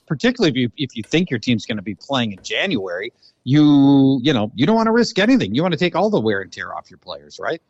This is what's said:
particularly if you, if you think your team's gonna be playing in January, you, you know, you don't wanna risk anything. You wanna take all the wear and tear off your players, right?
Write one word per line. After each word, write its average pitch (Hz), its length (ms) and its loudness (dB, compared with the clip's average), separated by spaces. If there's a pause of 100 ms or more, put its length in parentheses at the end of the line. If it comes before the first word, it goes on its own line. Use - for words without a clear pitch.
particularly 208 460 0
if 113 40 -6
you, 123 220 -2
if 135 180 -8
you 110 60 -8
think 175 260 -2
your 117 120 -4
team's 117 260 -4
gonna 107 160 -8
be 98 140 -10
playing 120 360 -6
in 90 100 -18
January, 107 720 -6 (300)
you, 139 800 4
you 151 100 2
know, 131 220 -2
you 135 120 0
don't 220 100 4
wanna 226 160 0
risk 233 260 0
anything. 190 360 2
You 147 80 0
wanna 175 140 -2
take 175 200 -2
all 208 140 0
the 202 100 0
wear 107 200 0
and 87 120 -12
tear 90 220 -14
off 82 160 -14
your - 80 -20
players, 73 420 -18
right? 139 300 -6